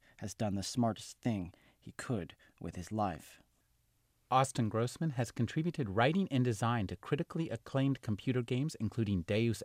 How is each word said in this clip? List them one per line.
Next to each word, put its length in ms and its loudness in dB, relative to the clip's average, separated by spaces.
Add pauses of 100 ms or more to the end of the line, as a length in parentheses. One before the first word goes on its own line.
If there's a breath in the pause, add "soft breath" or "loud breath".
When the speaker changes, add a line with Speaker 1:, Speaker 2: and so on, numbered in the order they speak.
(180 soft breath)
Speaker 1:
has 160 -8
done 220 -2
the 60 -2
smartest 580 -2
thing 320 -2 (260 soft breath)
he 140 -16
could 420 -4 (260 soft breath)
with 160 -8
his 160 -8
life. 480 -2 (880)
Speaker 2:
Austin 380 4
Grossman 420 0
has 200 0
contributed 600 0
writing 400 4
and 140 4
design 440 2
to 80 -8
critically 540 -2
acclaimed 520 0
computer 400 0
games, 360 -2
including 440 0
Deus 420 2